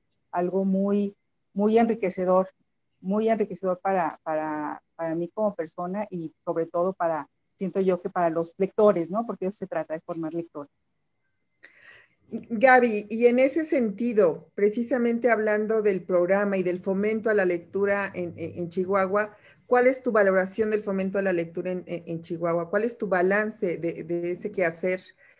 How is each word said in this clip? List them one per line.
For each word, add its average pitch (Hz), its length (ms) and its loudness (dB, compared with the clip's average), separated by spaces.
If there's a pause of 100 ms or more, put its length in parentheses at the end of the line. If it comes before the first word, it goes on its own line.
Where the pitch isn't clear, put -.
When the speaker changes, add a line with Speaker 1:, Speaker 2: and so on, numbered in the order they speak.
(300)
Speaker 1:
algo 180 340 -2
muy, 196 520 0 (380)
muy 214 240 2
enriquecedor, 185 720 2 (500)
muy 214 280 0
enriquecedor 190 520 -2
para, 185 420 -2
para, 156 580 -4 (140)
para 165 220 -6
mí 170 120 -4
como 208 280 -2
persona 180 520 -6
y 165 240 -8 (120)
sobre 165 220 -2
todo 175 260 -2
para, 165 360 -4 (280)
siento 190 240 -2
yo 185 200 2
que 190 100 -6
para 175 200 0
los 165 280 -4
lectores, 190 520 2
¿no? 226 160 -4
Porque 196 200 -6
eso 190 120 -6
se 190 80 -10
trata 156 280 -6
de 160 60 -6
formar 165 340 -8
lectores. 165 360 -10 (1600)
Speaker 2:
Gaby, 233 760 4
y 226 160 2
en 240 140 6
ese 285 260 2
sentido, 220 880 0
precisamente 233 760 0
hablando 214 500 2
del 196 220 0
programa 190 560 2
y 185 40 0
del 180 180 -2
fomento 208 500 -2
a 214 40 2
la 190 120 2
lectura 196 640 -2
en, 175 240 -8
en, - 220 -10
en 175 100 -6
Chihuahua, 190 680 0 (320)
¿cuál 247 200 4
es 262 160 2
tu 240 100 -2
valoración 196 560 2
del 214 140 0
fomento 196 360 -2
a 196 40 0
la 190 100 0
lectura 170 380 -4
en, 180 160 -6
en, 165 180 -8
en 165 160 -8
Chihuahua? 170 480 -2
¿Cuál 202 160 0
es 240 140 -6
tu 208 100 -4
balance 190 720 0
de, 165 260 -6
de 170 280 -4
ese 202 200 -8
quehacer, 185 480 -2 (400)